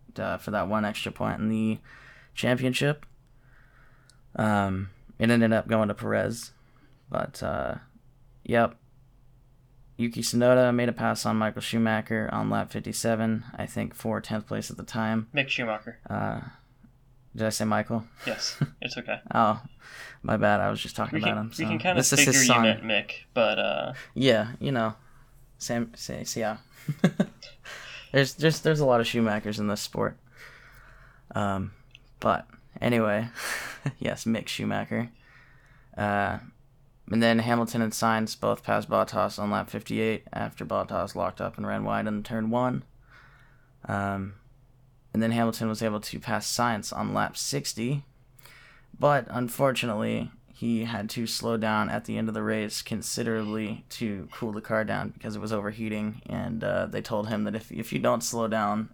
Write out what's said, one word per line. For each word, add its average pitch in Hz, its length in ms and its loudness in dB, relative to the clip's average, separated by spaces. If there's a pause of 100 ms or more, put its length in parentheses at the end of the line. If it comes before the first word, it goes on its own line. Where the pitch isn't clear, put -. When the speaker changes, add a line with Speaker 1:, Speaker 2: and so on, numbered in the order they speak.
(180)
Speaker 1:
uh, 98 200 -2
for - 140 -8
that 95 160 0
one 107 180 0
extra - 260 -4
point - 280 -4
in 107 100 0
the 110 300 2 (560)
championship. 127 680 0 (1300)
Um, 98 540 2 (300)
it 113 100 4
ended 113 240 6
up 110 140 2
going 110 220 4
to 104 40 -2
Perez, 107 580 -2 (580)
but, - 340 -4
uh, - 320 -4 (680)
yep. 117 320 4 (1200)
Yuki 117 260 -2
Tsunoda 123 520 6
made 120 160 2
a 113 40 0
pass 113 320 0
on 110 120 2
Michael 110 240 0
Schumacher 110 720 0
on 107 160 0
lap 104 220 -2
fifty-seven, 113 720 0 (120)
I - 120 -6
think, - 260 -6
for 107 260 -4
tenth 107 280 -6
place 107 240 -6
at 107 60 -12
the 95 60 -12
time. 110 520 -2
Speaker 2:
Mick 139 140 0
Schumacher. 113 500 -4 (100)
Speaker 1:
Uh, 107 320 -4 (920)
did 113 100 0
I 110 40 2
say 110 160 -2
Michael? 107 380 0 (220)
Speaker 2:
Yes, - 340 -6 (100)
Speaker 1:
<laughs> - 120 -20
Speaker 2:
it's 123 160 -8
okay. 110 220 -6 (140)
Speaker 1:
Oh, 110 280 4 (640)
my 113 120 2
bad. 104 260 4
I 101 100 2
was 107 100 -4
just - 140 -10
talking - 240 -2
Speaker 2:
We 107 40 0
Speaker 1:
about 110 120 2
Speaker 2:
can, - 20 -2
Speaker 1:
him, 110 120 -4
Speaker 2:
we - 60 -14
Speaker 1:
so - 100 -4
Speaker 2:
can 110 120 0
kinda 180 220 2
Speaker 1:
this - 120 4
is 139 140 8
his - 0 -
Speaker 2:
figure 135 160 6
you 127 60 6
Speaker 1:
son. 120 160 8
Speaker 2:
meant 107 200 4
Mick, 110 280 -2 (240)
but, 110 240 4
uh, 101 340 -2 (220)
Speaker 1:
Yeah, 117 440 4
you 143 120 -2
know, 113 240 0 (640)
same, 117 360 -4
same, - 300 -10 (100)
yeah. 110 260 -2
<laughs> - 1500 -6
There's, 135 240 4
there's, 156 240 2
there's 156 200 4
a 147 60 4
lot 120 160 6
of 113 60 0
Schumachers 107 500 0
in 104 100 0
this 104 140 -2
sport. - 380 -4 (1120)
Um, 98 380 -2 (480)
but - 280 0 (320)
anyway, 113 480 2 (380)
<laughs> - 320 -8
yes, - 280 -4
Mick 113 220 0
Schumacher. 107 640 -4 (880)
Uh, 101 400 0 (760)
and 113 120 4
then 113 160 6
Hamilton 117 420 2
and 110 100 0
Sainz 110 480 0
both 110 240 0
passed 107 240 0
Bottas 101 520 0
on 101 100 -2
lap 101 200 -2
fifty-eight 110 640 -2
after 110 320 -6
Bottas 98 520 -2
locked 92 260 -4
up 98 160 -4
and 104 80 -6
ran 104 200 -4
wide 107 200 0
in 104 160 -2
turn 110 300 -2
one. 127 320 2 (1040)
Um, 98 500 -4 (760)
and 110 120 0
then 113 80 2
Hamilton 117 360 0
was 110 140 -4
able 107 180 0
to - 200 -8
pass 107 260 -2 (100)
Sainz 117 400 0
on 101 200 -2
lap 104 200 0
sixty, 139 680 -4 (920)
but 143 320 4
unfortunately, 117 1000 0 (160)
he 117 380 -2
had 110 240 -4
to 117 180 -4
slow 117 300 -2
down 107 320 2
at 113 160 -4
the 110 120 -6
end 110 120 -2
of 107 40 -4
the 107 100 -4
race 107 380 -2
considerably 110 1080 -4
to 104 420 -6
cool 110 220 -6
the 107 80 -8
car 107 240 0
down 101 240 -4
because 107 260 -10
it 104 60 -8
was 107 100 -4
overheating, 107 760 -4
and, 95 360 -4
uh, 92 220 0
they 104 160 -6
told 107 260 -4
him 107 160 -2
that 104 120 -4
if, - 160 -10
if 110 200 -8
you - 80 -2
don't 117 240 2
slow 117 240 -2
down 107 460 0